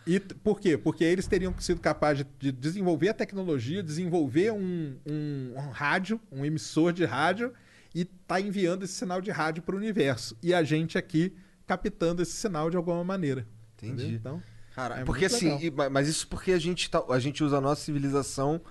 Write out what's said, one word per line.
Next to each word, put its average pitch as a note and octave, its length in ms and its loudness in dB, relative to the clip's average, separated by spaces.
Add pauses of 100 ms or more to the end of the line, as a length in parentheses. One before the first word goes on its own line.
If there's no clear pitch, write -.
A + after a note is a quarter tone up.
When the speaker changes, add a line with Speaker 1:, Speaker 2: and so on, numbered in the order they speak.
Speaker 1:
E F3+ 120 4
t-, - 160 -6
por - 260 0
quê? D#3+ 160 4
Porque D#3+ 280 2
eles F3+ 220 4
teriam F#3 320 0
sido E3+ 220 -2
capazes D3+ 460 2 (120)
de, C#3 120 0
de - 20 -4
desenvolver E3+ 580 0
a A3 40 0
tecnologia, F#3 680 -2
desenvolver E3 680 2
um, F3 440 -4 (100)
um, D3 500 -6
um C#3 140 -8
rádio, F#3 500 0 (120)
um C3+ 120 -4
emissor D#3 480 2
de F3 120 2
rádio, F#3 480 0 (420)
e F3 100 -2
tá - 360 -4
enviando F#3 420 0
esse F#3+ 120 -8
sinal F#3 280 -2
de G3+ 80 -4
rádio D#3+ 320 -2
pro - 140 -2
universo. F#3+ 680 0
E E3+ 100 2
a F3 120 6
gente D#3 340 2
aqui E3+ 340 2 (320)
captando F3+ 580 0
esse E3 100 -2
sinal E3 380 -2
de F3 60 0
alguma F3 280 0
maneira. D3+ 420 -2 (300)
Speaker 2:
Entendi. A2 160 -10 (100)
Speaker 1:
Entendeu? A2 160 -4
Então, C3+ 240 -8 (320)
Speaker 2:
Cara, B2+ 260 -6
Speaker 1:
é B2+ 40 -4
Speaker 2:
porque C3+ 180 0
Speaker 1:
muito A#3+ 140 4
Speaker 2:
assim, F#3 100 2
Speaker 1:
legal. C#3+ 160 2
Speaker 2:
e, E3 80 0
ma-, C3+ 200 0
mas C#3 180 4
isso - 180 -2
porque - 260 -4
a F3+ 60 6
gente E3 320 -2
tá, E3 180 2
a B2+ 120 4
gente C#3 240 -2
usa C#3+ 140 4
a - 20 2
nossa C#3 220 0
civilização C#3 800 0 (100)